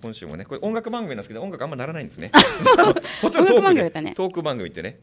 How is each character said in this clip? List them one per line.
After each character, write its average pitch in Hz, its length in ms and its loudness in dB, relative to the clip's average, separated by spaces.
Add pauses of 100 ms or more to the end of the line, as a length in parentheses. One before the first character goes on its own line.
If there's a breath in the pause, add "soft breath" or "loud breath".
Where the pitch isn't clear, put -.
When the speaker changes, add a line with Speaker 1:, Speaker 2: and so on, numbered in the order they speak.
Speaker 1:
今 113 100 -12
週 104 140 -16
も 76 100 -12
ね、 98 80 -12
こ 143 100 -12
れ - 80 -8
音 220 120 -4
楽 226 160 -6
番 240 140 -8
組 165 60 -8
な 131 40 -8
ん 110 40 -10
で 101 40 -10
す - 60 -14
け 107 60 -14
ど、 117 80 -10
音 190 100 -10
楽 143 100 -10
あ 139 40 -8
ん 160 40 -8
ま 147 60 -10
鳴 123 100 -8
ら 160 60 -8
な 160 80 -8
い 135 40 -10
ん 156 40 -12
で - 40 -20
す - 60 -20
ね。 - 160 -12
Speaker 2:
<laughs> 427 880 4
Speaker 1:
こ 320 60 2
っ - 20 -4
ち - 80 -2
の 349 80 6
ト 392 80 6
ー - 0 -
ク - 0 -
で、 - 0 -
Speaker 2:
音 - 0 -
楽 427 80 6
番 381 120 6
組 277 80 4
だ 170 40 0
っ 160 40 -2
た 160 120 -8
ね。 156 120 -8
Speaker 1:
ト 170 140 -2
ー 180 40 -10
ク 175 100 -6
番 147 140 -2
組 90 140 -8
っ - 20 -18
て 82 100 -10
ね。 - 200 -10